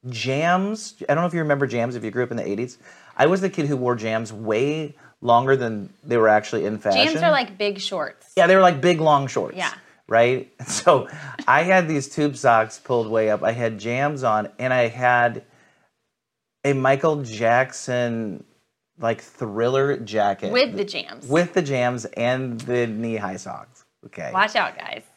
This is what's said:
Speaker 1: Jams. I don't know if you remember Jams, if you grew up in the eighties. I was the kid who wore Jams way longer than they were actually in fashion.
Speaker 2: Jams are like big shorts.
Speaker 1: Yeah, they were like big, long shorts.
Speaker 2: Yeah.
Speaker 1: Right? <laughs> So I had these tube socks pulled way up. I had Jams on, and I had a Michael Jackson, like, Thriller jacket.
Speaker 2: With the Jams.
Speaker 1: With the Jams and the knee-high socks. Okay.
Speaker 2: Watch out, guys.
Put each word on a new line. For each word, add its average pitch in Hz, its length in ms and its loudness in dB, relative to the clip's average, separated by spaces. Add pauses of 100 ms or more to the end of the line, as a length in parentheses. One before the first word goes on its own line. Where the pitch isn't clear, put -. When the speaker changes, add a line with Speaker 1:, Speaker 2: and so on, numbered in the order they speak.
Speaker 1:
Jams. 170 840 -2 (120)
I 143 60 2
don't 160 80 2
know 175 60 0
if 170 80 -4
you 165 60 0
remember 143 260 2
Jams, 120 280 -2
if 110 80 -8
you 110 60 -4
grew 123 140 -2
up 120 80 -4
in 117 60 -6
the - 120 -6
eighties. 117 300 -6 (360)
I 135 120 4
was 185 140 2
the 190 100 -2
kid 151 160 -2
who 143 100 -2
wore 123 180 0
Jams 110 380 -4
way 127 600 -2 (260)
longer 120 340 4
than 113 380 -6 (100)
they 120 140 0
were 110 100 6
actually 107 380 2
in 107 140 -4
fashion. 98 260 2
Speaker 2:
Jams 311 160 -2
are 339 100 4
like 226 280 -2
big 202 200 -4
shorts. - 560 -8
Speaker 1:
Yeah, 175 120 6
they 185 80 8
were 190 80 8
like 160 180 6
big, 175 180 4
long 147 280 4
shorts. - 280 -4
Speaker 2:
Yeah. 175 160 -4 (360)
Speaker 1:
Right? 120 520 2
<laughs> 123 60 -12
So 139 420 2 (400)
I 139 140 6
had 180 260 4
these 147 220 -2
tube 147 260 -2
socks 113 480 2
pulled 117 240 -2
way 110 220 0
up. 104 140 0
I 110 80 2
had 113 280 -4
Jams 131 440 -4
on, 107 340 0
and 127 160 -2
I 120 140 2
had 120 580 0 (1200)
a 139 80 2
Michael 139 500 0
Jackson, 117 1200 -2 (560)
like, 113 220 -2
Thriller 127 760 -2
jacket. 101 540 -2
Speaker 2:
With 247 240 0
the 196 80 -4
Jams. - 440 -12
Speaker 1:
With 170 260 0
the 185 80 2
Jams 123 440 -2
and 123 560 -4
the 120 260 -2
knee-high 107 500 -6
socks. - 480 -16 (220)
Okay. 151 260 -12
Speaker 2:
Watch 214 220 0
out, 202 220 -2
guys. - 260 -14 (140)